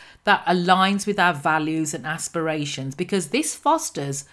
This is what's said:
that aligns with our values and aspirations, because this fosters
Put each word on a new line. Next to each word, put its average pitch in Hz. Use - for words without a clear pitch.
that 202
aligns 185
with 202
our 180
values 156
and 160
aspirations, 156
because 180
this 294
fosters 147